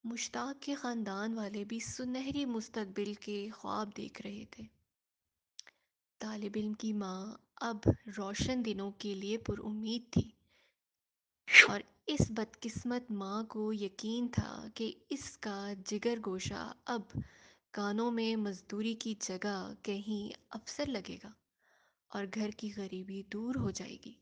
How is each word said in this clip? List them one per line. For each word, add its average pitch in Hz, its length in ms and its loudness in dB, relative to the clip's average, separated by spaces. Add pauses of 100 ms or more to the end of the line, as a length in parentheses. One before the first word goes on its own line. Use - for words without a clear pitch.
मुश्ताक 240 560 -2
के 285 160 0
ख़ानदान 226 580 0
वाले 208 320 -2
भी 226 160 -4
सुनहरी 269 640 -2
मुस्तकबिल 208 760 0
के 208 140 -4 (160)
ख्वाब 208 440 -2
देख 214 260 -8
रहे 208 320 -8
थे। 220 100 -14 (1600)
तालिब 214 360 -4
इल्म 214 180 0
की 220 180 0
माँ 190 260 0 (420)
अब 226 200 0 (280)
रोशन 208 540 0
दिनों 202 260 0 (120)
के 202 140 0
लिए 202 280 -2
पुरुमीद 214 760 -2
थी - 80 6 (1400)
और 208 180 0 (260)
इस 294 220 6
बदकिस्मत 240 800 -2
माँ 196 340 -2
को 214 280 0
यकीन 214 540 0
था - 220 0 (260)
कि 226 100 0 (240)
इसका 220 460 -6 (260)
जिगर 226 380 2
गोशा 185 420 -2 (240)
अब 226 200 0 (680)
कानों 208 380 0
में 226 260 2
मजदूरी 208 600 0
की 220 240 -4
जगह 196 540 -2 (100)
कहीं 202 380 -2 (280)
अफसर 285 380 -4
लगेगा 196 440 -6 (800)
और 202 140 -2
घर 214 280 0
की 214 180 -6
गरीबी 196 600 -6
दूर 233 260 -2
हो 196 160 2
जाएगी। - 480 -10